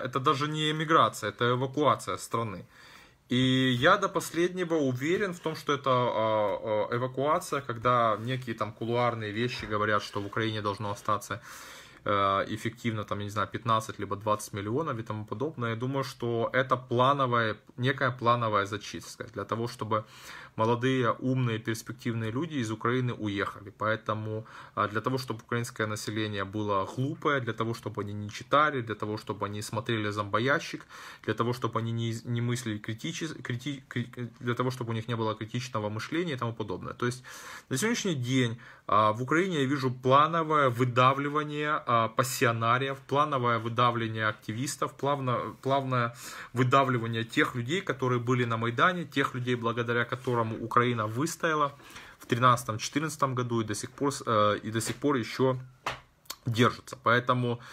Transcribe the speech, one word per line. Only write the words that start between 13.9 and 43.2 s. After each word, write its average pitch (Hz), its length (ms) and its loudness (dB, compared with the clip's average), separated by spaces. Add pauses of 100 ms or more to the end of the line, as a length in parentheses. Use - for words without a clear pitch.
либо 101 160 -4
двадцать 104 380 -2
миллионов 117 440 -4
и 110 40 -6
тому 107 220 -8
подобное. 120 460 -4
Я 113 60 -2
думаю, 131 280 -2
что 120 480 -2
это 131 240 4
плановая, 123 800 4 (200)
некая 127 340 2
плановая 117 560 2
зачистка - 580 -8
для 101 200 -8
того, 113 240 -2
чтобы 110 360 -2 (520)
молодые, 117 560 2
умные, 127 460 0
перспективные 113 720 -4
люди 151 240 -4
из 113 160 -2
Украины 120 420 0
уехали. 101 680 -4
Поэтому, 107 680 -4 (280)
а, 104 140 0
для 107 120 -2
того, 127 180 0
чтобы 113 220 -6
украинское 117 460 -4
население 107 580 -4
было 98 420 0 (100)
глупое, 143 440 0
для 113 120 -4
того, 113 220 -2
чтобы 104 280 -6
они 101 100 -6
не 104 180 -6
читали, 143 520 2
для 107 120 -4
того, 107 220 -4
чтобы 101 300 -6
они 104 160 -6
смотрели 107 480 -2
зомбоящик, 110 760 -2 (380)
для 110 100 0
того, 120 180 0
чтобы 113 280 -2
они 117 120 -2
не 117 180 -2
из-, 110 140 -6
не 117 160 -2
мыслили 117 380 -2
критичес-, 156 640 -6
крити-, 135 460 -6
кри-, 117 220 -4 (300)
для 120 140 -2
того, 127 160 0
чтобы 120 200 -6
у - 20 -2
них 113 160 -6
не 117 80 -2
было 110 180 0
критичного 110 540 -6
мышления 147 460 -4
и - 20 -6
тому 120 160 -4
подобное. 95 420 -6
То 120 120 -2
есть 123 160 -4 (460)
на 131 80 -2
сегодняшний 214 380 0
день, 123 440 2 (280)
а, 107 260 6
в 117 100 -2
Украине 156 380 2
я 131 60 4
вижу 131 240 0
плановое 147 800 4
выдавливание, 143 1160 2
а, 117 220 4
пассионариев, 127 920 2 (100)
плановое 131 500 2